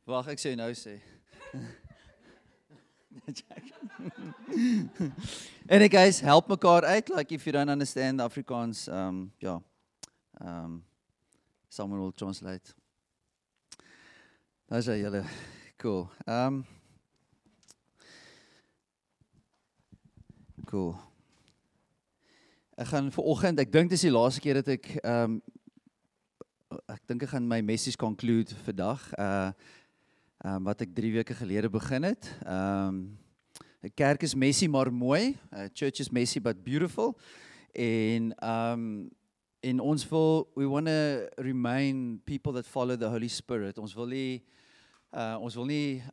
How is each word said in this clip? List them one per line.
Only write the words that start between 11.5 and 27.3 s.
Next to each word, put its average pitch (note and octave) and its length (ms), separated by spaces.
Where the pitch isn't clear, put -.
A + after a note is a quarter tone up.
someone G2+ 320
will F#2 120
translate. F#2+ 600
Daar A#2 100
is A2+ 80
hy, A2 160
julle. G2+ 220
Cool. F#2 320
Um, B2+ 380
cool. F2+ 300
Ek A#2+ 160
gaan C#3+ 240
vir D3 160
oggend, D#3 320
ek A#2 80
dink D#3 220
dis F3+ 100
die F3 80
laaste B2 320
keer C#3 160
dat C3+ 140
ek, - 340
um, A#2 320
ek - 160
dink A#2+ 160
ek C#3+ 80